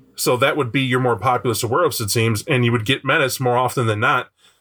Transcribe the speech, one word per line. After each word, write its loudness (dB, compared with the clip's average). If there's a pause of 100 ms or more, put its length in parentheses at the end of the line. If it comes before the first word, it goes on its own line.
(180)
So 0
that 0
would -2
be 0
your 0
more 2
populous -2
of -2
werewolves, 0
it -4
seems, 0
and 2
you 2
would 0
get -2
Menace 0
more 0
often 0
than 0
not 0 (300)